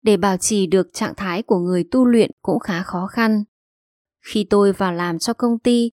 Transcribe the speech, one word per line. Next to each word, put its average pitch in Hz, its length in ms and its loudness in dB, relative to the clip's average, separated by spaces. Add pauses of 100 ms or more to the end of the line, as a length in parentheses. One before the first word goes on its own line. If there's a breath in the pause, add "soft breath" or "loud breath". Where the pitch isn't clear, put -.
Để 208 140 4
bảo 185 200 0
trì 196 300 -2
được 180 260 2
trạng - 220 -6
thái 190 280 -6
của 190 160 0
người 180 320 0
tu 254 140 2
luyện 233 260 4 (120)
cũng 190 160 -2
khá 180 240 -4
khó 185 240 -8
khăn. 220 380 0 (840)
Khi 208 240 -2
tôi 202 220 4
vào 190 200 -2
làm 170 260 -4
cho 233 140 -4
công 233 260 -2
ty 233 360 0